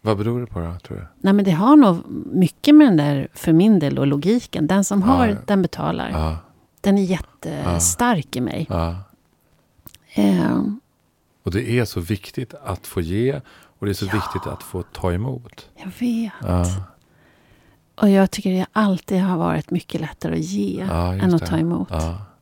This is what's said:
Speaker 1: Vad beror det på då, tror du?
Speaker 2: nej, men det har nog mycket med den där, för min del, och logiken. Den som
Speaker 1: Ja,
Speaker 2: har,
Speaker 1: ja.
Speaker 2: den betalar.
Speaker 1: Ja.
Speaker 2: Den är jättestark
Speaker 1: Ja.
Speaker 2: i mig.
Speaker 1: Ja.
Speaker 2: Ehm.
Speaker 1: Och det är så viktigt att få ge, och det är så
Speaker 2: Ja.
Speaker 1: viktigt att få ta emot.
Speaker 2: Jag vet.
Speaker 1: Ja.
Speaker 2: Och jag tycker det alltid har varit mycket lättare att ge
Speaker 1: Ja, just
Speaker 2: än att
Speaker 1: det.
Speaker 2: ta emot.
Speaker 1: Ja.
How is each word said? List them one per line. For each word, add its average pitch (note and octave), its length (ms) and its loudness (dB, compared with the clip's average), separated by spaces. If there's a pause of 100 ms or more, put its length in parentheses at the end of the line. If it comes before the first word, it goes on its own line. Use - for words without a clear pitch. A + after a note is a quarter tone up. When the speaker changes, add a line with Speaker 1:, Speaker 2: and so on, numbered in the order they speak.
Speaker 1:
Vad A2 180 0
beror A#2 220 -2
det A#2+ 60 -8
på - 140 -8
då, E2+ 140 -6 (120)
tror - 100 -12
du? F#2+ 100 -14 (140)
Speaker 2:
nej, G3 120 2
men G3+ 120 4
det F#3+ 60 2
har G#3+ 260 4
nog G3 220 6 (340)
mycket F#3+ 420 4
med D4+ 120 10
den G3 100 6
där, C#3+ 380 0
för - 180 0
min F#3+ 260 6
del, C#3 200 0
och C3+ 80 2
logiken. D3+ 600 0
Den F#3+ 180 2
som G3 160 0
Speaker 1:
Ja, F#3 60 0
Speaker 2:
har, B3+ 220 4
Speaker 1:
ja. G3+ 80 -2 (100)
Speaker 2:
den G3 160 2
betalar. D#3+ 480 -4
Speaker 1:
Ja. D#2 260 -2 (440)
Speaker 2:
Den G3 180 2
är G3+ 40 2
jättestark D#3+ 1300 -2
Speaker 1:
Ja. C3 80 -8
Speaker 2:
i - 20 -4
mig. B2 300 -4
Speaker 1:
Ja. E2+ 260 -2 (1200)
Speaker 2:
Ehm. G3+ 640 0 (640)
Speaker 1:
Och - 80 -6
det G#2+ 200 -4
är A#2+ 140 0
så F#2 160 -8
viktigt G#2 540 -8 (100)
att - 220 -8
få - 140 -6
ge, A#2 400 -2 (380)
och G#2 80 -6
det G2+ 60 -2
är - 20 -2
så G#2 120 -6
Speaker 2:
Ja. F#2 60 -6
Speaker 1:
viktigt - 340 -6
att - 160 -12
få F#2 200 -10
ta - 300 -6
emot. A#2+ 640 -8
Speaker 2:
Jag F#3 140 -14 (100)
vet. A3+ 320 -4 (100)
Speaker 1:
Ja. F2+ 220 0 (1300)
Speaker 2:
Och G#3 160 2
jag G3 200 4
tycker G3 220 -4
det F#3 200 -2
alltid G3 480 0
har F#3 160 0
varit D#3+ 340 -2
mycket E3+ 300 -6
lättare D#3+ 340 -8
att E3 100 -2
ge F#3+ 460 -4
Speaker 1:
Ja, F2 240 -2
just G2 100 -2
Speaker 2:
än F3+ 100 4
att E3 60 2
Speaker 1:
det. E2+ 60 -8
Speaker 2:
ta D#3+ 120 -2
emot. E3 320 -2
Speaker 1:
Ja. E2 280 -4 (240)